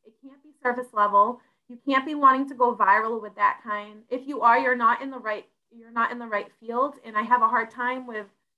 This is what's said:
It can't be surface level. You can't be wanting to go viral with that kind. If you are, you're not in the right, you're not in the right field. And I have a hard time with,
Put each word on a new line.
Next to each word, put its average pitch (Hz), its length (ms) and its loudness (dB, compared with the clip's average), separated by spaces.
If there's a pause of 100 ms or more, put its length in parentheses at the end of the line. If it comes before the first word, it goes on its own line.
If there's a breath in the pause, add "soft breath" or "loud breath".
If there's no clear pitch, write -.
It 226 160 -20
can't 269 220 -20
be 302 80 -20 (100)
surface 247 320 -4
level. 208 460 4 (280 soft breath)
You 240 100 -18 (100)
can't 262 160 2
be 302 100 -6
wanting 269 360 4
to 277 40 -14
go 233 220 2
viral 220 460 2
with 208 140 -14
that 202 280 -2
kind. 208 460 -10
If 269 180 -6
you 285 140 -8
are, 233 160 6
you're 254 180 0
not 233 240 2
in 269 100 -10
the 254 80 -12
right, 214 280 -8 (280)
you're 233 160 -20
not 233 220 -2
in 240 60 -10
the 240 80 -12
right 208 240 -6 (100)
field. 247 360 -4 (100)
And 214 100 -6
I 214 60 -2
have 226 180 2
a 220 80 4
hard 226 220 0
time 247 360 -6
with, 214 200 -10 (320)